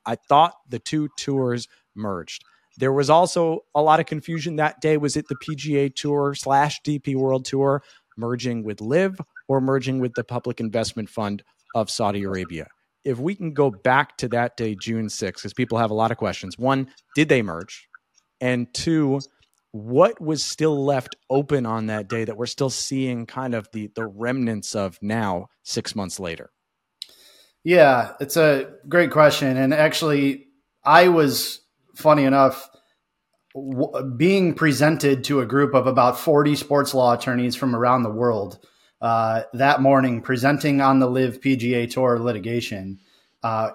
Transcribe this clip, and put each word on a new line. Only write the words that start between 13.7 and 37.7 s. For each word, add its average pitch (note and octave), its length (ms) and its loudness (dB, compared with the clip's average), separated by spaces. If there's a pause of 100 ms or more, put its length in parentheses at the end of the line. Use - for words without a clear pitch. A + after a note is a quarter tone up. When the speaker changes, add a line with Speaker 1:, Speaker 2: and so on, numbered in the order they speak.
Speaker 1:
back B2+ 480 -2
to B2+ 100 -6
that A#2+ 300 -4
day, A2 160 -4
June A2+ 340 -6
sixth, G2 340 -8
'cause G2+ 120 -12
people A#2 240 -4
have A2+ 120 0
a G#2+ 40 -4
lot A2+ 160 0
of A#2 80 -6
questions. F#2+ 400 -8
One, C3+ 320 -2 (240)
did D3+ 160 2
they C3+ 100 4
merge? F2+ 480 -10 (540)
And B2 320 -2
two, D3 460 -2 (520)
what B2+ 480 2
was D#3 240 -4
still D3+ 400 -2
left C#3 320 -2 (140)
open C#3 340 0
on A2+ 220 -4
that G#2+ 240 -6
day A2+ 160 -4
that A2 100 -8
we're A#2 80 -6
still C3+ 240 -4
seeing B2+ 560 -4
kind B2+ 300 -8
of G#2+ 180 -8
the, G#2 220 -10
the A2+ 120 -6
remnants A2+ 680 -4
of G2 260 -4
now, G#2 460 -2 (160)
six - 320 -8
months G2 260 -8
later? E2+ 300 -10 (1120)
Speaker 2:
Yeah, C#3+ 560 6
it's C#3 160 -6
a D3 340 2 (160)
great D#3+ 240 2
question. C#3 460 4
And C3+ 160 2
actually, D3+ 760 0 (360)
I E3+ 240 8
was, D#3 520 2 (340)
funny D3+ 300 4
enough, C3+ 440 2 (880)
w-, C3+ 500 -6 (120)
being F3+ 360 2
presented C#3+ 720 2
to C#3+ 160 0
a B2 60 -2
group C#3 260 2
of C3 140 4
about B2 320 4
forty D3 360 4
sports C#3 380 0
law B2 220 4
attorneys B2 420 -2
from C3 180 -2